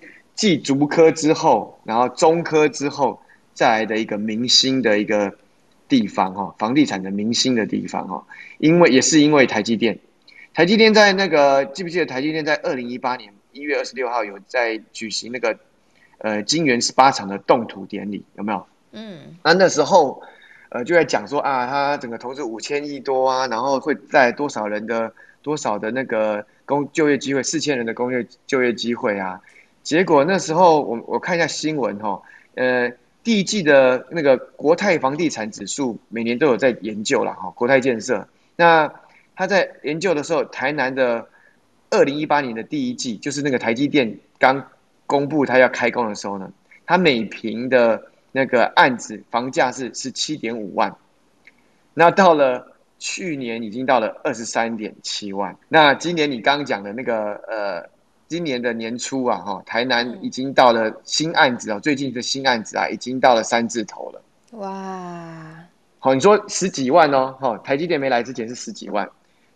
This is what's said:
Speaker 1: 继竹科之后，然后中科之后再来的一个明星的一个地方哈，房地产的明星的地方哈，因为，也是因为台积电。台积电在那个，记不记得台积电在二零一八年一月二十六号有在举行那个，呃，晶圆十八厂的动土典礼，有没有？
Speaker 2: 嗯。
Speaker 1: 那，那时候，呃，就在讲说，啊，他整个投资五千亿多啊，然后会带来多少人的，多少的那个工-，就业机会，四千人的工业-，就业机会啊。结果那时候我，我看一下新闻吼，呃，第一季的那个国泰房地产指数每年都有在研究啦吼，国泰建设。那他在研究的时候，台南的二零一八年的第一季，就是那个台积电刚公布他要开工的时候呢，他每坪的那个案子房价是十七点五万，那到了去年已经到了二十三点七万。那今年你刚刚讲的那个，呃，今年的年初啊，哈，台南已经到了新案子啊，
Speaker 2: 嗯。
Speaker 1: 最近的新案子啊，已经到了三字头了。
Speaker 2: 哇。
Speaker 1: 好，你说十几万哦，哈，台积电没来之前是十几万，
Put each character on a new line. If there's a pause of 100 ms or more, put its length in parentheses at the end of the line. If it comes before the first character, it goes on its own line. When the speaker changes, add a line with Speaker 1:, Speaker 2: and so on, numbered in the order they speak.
(360)
Speaker 1:
继
竹
科
之
后，
然
后
中
科
之
后 (340)
再
来
的
一
个
明
星
的
一
个 (560)
地
方
哈，
房
地
产
的
明
星
的
地
方
哈， (320)
因
为，
也
是
因
为
台
积
电。 (540)
台
积
电
在
那
个，
记
不
记
得
台
积
电
在
二
零
一
八
年 (180)
一
月
二
十
六
号
有
在 (120)
举
行
那
个， (600)
呃，
晶
圆
十
八
厂
的
动
土
典
礼， (140)
有
没
有？ (260)
Speaker 2:
嗯。
Speaker 1:
那，
那
时
候， (480)
呃，
就
在
讲
说，
啊，
他
整
个
投
资
五
千
亿
多
啊，
然
后
会
带
来
多
少
人
的， (300)
多
少
的
那
个 (200)
工-，
就
业
机
会，
四
千
人
的
工
业-， (220)
就
业
机
会
啊。 (420)
结
果
那
时
候
我，
我
看
一
下
新
闻
吼， (320)
呃， (320)
第
一
季
的
那
个
国
泰
房
地
产
指
数 (100)
每
年
都
有
在
研
究
啦
吼，
国
泰
建
设。 (280)
那 (420)
他
在 (100)
研
究
的
时
候，
台
南
的 (600)
二
零
一
八
年
的
第
一
季，
就
是
那
个
台
积
电 (180)
刚 (400)
公
布
他
要
开
工
的
时
候
呢， (340)
他
每
坪
的 (280)
那
个 (100)
案
子
房
价
是
十
七
点
五
万， (1000)
那
到
了 (240)
去
年
已
经
到
了
二
十
三
点
七
万。 (120)
那
今
年
你
刚
刚
讲
的
那
个， (140)
呃， (380)
今
年
的
年
初
啊，
哈，
台
南
已
经
到
了
新
案
子
啊，
Speaker 2:
嗯。
Speaker 1:
最
近
的
新
案
子
啊，
已
经
到
了
三
字
头
了。 (300)
Speaker 2:
哇。 (340)
Speaker 1:
好，
你
说
十
几
万
哦，
哈，
台
积
电
没
来
之
前
是
十
几
万， (480)